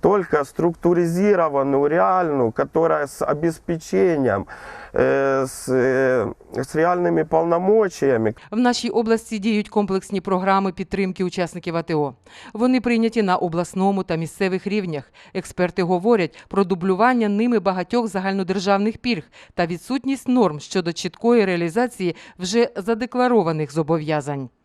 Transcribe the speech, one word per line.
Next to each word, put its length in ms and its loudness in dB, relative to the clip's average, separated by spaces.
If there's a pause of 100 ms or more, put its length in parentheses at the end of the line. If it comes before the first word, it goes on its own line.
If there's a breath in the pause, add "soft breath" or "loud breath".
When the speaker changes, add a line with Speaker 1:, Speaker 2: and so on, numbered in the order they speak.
Speaker 1:
только 440 2
структуризированную, 1400 0
реальную, 640 2
которая 540 0
с 160 -10
обеспечением, 1200 0 (480 loud breath)
э, 520 2
с, 220 -10
э, 640 2 (240)
с 180 -6
реальными 500 2
полномочиями. 1080 2 (160 loud breath)
Speaker 2:
В 60 -4
нашій 320 2
області 500 -2
діють 300 0
комплексні 520 -2
програми 520 0
підтримки 520 -4
учасників 520 -4
А 60 -2
Т 120 -4
О. 200 0 (400 loud breath)
Вони 260 2
прийняті 420 0
на 140 2
обласному 680 0
та 140 -4
місцевих 500 -4
рівнях. 380 -4 (300 loud breath)
Експерти 480 -2
говорять 680 2
про 160 -2
дублювання 640 2
ними 300 2
багатьох 500 -2
загальнодержавних 920 0
пільг 240 -2 (320 loud breath)
та 120 0
відсутність 640 -4
норм 320 2
щодо 320 -4
чіткої 520 2
реалізації 720 -2 (220 loud breath)
вже 380 0
задекларованих 960 0
зобов'язань. 760 -2 (160)